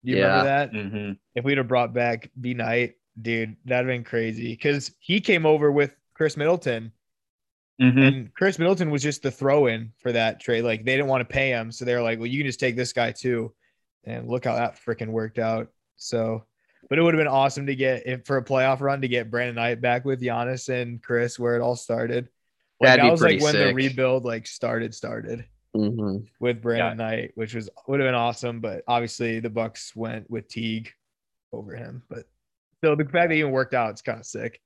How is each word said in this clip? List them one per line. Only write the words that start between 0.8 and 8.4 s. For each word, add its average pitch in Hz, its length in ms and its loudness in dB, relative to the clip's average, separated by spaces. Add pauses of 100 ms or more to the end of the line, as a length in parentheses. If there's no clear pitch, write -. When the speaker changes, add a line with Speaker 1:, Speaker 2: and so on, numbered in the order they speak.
Speaker 1:
If 123 100 -4
we'd 139 140 2
have 123 80 -2
brought 120 260 0
back 120 380 -2 (100)
B 123 140 -4
Knight, 120 400 -2 (260)
dude, 113 440 -4
that'd 123 220 0
have 127 80 -2
been 120 80 -8
crazy. 113 540 -4
'Cause 143 400 -2
he 190 240 0
came 170 240 2
over 151 260 6
with 143 240 2 (200)
Chris 156 200 0
Middleton. 143 560 -2 (880)
Speaker 3:
Mm-hmm. 127 200 8
Speaker 1:
And 135 340 4
Chris 196 240 2